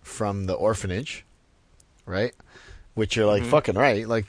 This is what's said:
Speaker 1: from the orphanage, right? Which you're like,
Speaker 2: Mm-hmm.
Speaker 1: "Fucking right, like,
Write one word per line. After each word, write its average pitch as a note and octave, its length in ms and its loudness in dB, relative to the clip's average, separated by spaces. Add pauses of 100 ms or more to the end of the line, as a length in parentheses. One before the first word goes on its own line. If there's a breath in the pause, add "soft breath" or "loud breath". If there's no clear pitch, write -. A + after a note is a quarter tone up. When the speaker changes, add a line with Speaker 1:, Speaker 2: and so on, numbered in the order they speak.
Speaker 1:
from G2+ 440 -6
the F#2 80 -2
orphanage, G#2 720 -4 (800)
right? G2+ 280 -4 (600 loud breath)
Which A2 220 -2
you're A2 100 4
like, G#2 160 4
Speaker 2:
Mm-hmm. A#2 80 -4
Speaker 1:
"Fucking C#3+ 240 4
right, A2+ 320 2
like, A2+ 220 -2